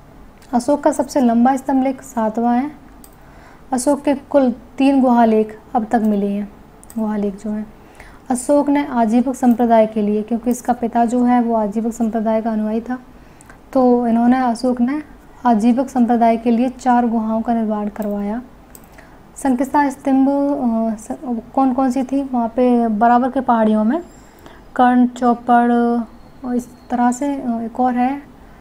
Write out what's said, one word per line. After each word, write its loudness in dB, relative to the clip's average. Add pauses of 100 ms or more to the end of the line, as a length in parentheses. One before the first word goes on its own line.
(540)
अशोक 0
का 2
सबसे -2
लंबा 4
स्तंभ 0
लेख -4
सातवां -2
है। -8 (1000)
अशोक 0
के 2
कुल 0 (220)
तीन 2
गुहा 4
लेख 0 (160)
अब -2
तक 0
मिले 0
हैं, -6 (460)
गुहा -4
लेख -6
जो -8
हैं। -8 (560)
अशोक 0
ने 0
आजीवक 0
संप्रदाय 4
के -4
लिए, 0
क्योंकि -4
इसका -2
पिता -2
जो 0
है 4
वो 0
आजीवक -2
संप्रदाय -2
का -4
अनुयायी -4
था, -8 (720)
तो 2
इन्होंने, 4
अशोक 0
ने -2 (420)
आजीवक 2
संप्रदाय 2
के 0
लिए 0
चार 0
गुहाओं -2
का -2
निर्माण -2
करवाया। -6 (960)
संकिसा 0
स्तंभ, 0
अ, -2
स-, -12 (380)
कौन 2
कौन 0
सी -2
थी? -4
वहाँ -4
पे 2
बराबर 2
के -4
पहाड़ियों 2
में 0 (760)
कर्ण 4
चौपड़, 2 (760)
और -4
इस -10
तरह 2
से, -4
अ, -4
एक -8
और 0
है -2 (400)